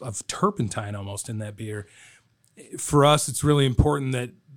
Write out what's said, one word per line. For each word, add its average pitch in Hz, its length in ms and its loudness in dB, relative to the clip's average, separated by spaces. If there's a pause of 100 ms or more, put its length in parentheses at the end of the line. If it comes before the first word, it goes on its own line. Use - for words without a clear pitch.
of - 260 -10
turpentine 113 680 -4
almost 101 340 -10
in 110 100 -6
that 104 160 -8
beer, 107 320 -10 (880)
for 143 280 4
us, 151 240 4
it's 123 140 -6
really 147 220 4
important 139 460 2
that, 123 200 -4 (260)